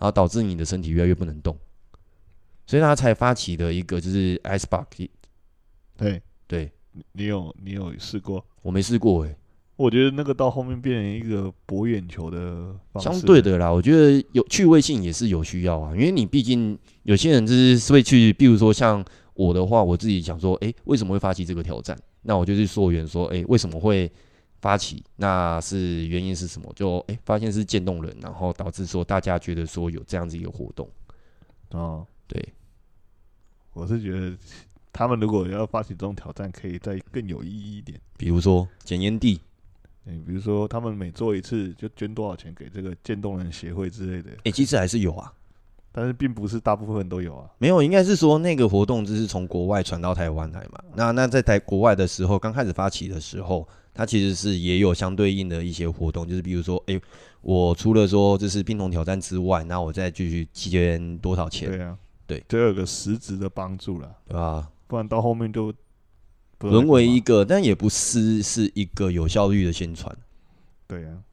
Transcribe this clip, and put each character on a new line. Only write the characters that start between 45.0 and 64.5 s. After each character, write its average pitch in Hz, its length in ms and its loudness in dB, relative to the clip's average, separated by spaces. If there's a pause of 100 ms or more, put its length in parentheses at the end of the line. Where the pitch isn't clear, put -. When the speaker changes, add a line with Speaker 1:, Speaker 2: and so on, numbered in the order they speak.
Speaker 1:
啊。 - 180 -14 (600)
Speaker 2:
但 117 160 -6
是 127 40 -4
并 123 220 -4
不 104 140 -6
是 113 120 -4
大 107 160 0
部 107 160 -10
分 101 160 -4
都 90 140 -6
有 82 140 -10
啊。 67 120 -20 (120)
Speaker 1:
没 127 80 4
有， 175 160 6
应 147 80 2
该 190 120 8
是 196 120 4
说 156 240 6
那 170 160 0
个 123 120 4
活 98 160 4
动 110 220 -2
就 101 80 -4
是 107 140 -2
从 92 180 -6
国 90 220 -4
外 98 160 0
传 85 180 -6
到 90 140 -2
台 82 160 -4
湾 80 200 -6
来 87 100 -14 (100)
嘛。 - 120 -20 (120)
那， 117 160 0
那 127 160 2
在 123 120 2
台-， 107 220 2
国 98 200 -2
外 110 140 6
的 95 120 0
时 92 180 -4
候， 98 140 2
刚 110 120 -6
开 123 140 -2
始 90 80 -4
发 95 160 -2
起 - 180 -10
的 90 140 -8
时 90 200 -12
候， 87 260 -4 (260)
它 110 100 -4
其 113 160 0
实 98 140 2
是 95 240 -2
也 87 220 0
有 98 120 4
相 92 240 -2
对 98 160 2
应 98 160 -4
的 85 160 -4
一 87 80 -6
些 85 160 -4
活 82 240 -2
动， 85 160 -6
就 87 80 -4
是 92 60 -4
比 90 120 -6
如 87 100 -2
说， 90 240 -4
诶， 95 120 -2 (420)
我 90 340 2
除 110 180 2
了 107 140 6
说 101 300 4
就 101 120 -2
是 95 140 -2
冰 107 160 -4
桶 95 100 -4
挑 85 140 -2
战 95 180 -2
之 92 160 -8
外， 90 280 0
那 87 140 -6
我 80 140 -4
再 92 160 -4
继 87 200 -6
续 82 220 -4
捐 85 680 -2
多 92 160 -4
少 85 120 -4
钱？ - 220 -8
Speaker 2:
对 92 120 -8
啊。 87 160 -12 (280)
Speaker 1:
对。 - 220 -10
Speaker 2:
就 113 100 -2
有 117 160 4
个 95 120 -2
实 101 320 -6
质 98 200 -10
的 95 100 -6
帮 95 300 -10
助 92 220 -10
啦。 71 160 -18 (120)
Speaker 1:
对 87 120 -6
啊。 78 280 -6 (200)